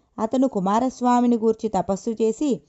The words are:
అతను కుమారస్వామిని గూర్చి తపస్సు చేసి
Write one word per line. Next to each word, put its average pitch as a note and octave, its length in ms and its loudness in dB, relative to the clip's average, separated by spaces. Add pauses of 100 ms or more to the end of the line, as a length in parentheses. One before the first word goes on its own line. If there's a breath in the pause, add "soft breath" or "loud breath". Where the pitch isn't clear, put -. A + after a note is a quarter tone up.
(180)
అతను B3+ 300 0
కుమారస్వామిని A#3+ 880 0
గూర్చి A3 320 -2
తపస్సు G3 420 -2
చేసి A3 580 -2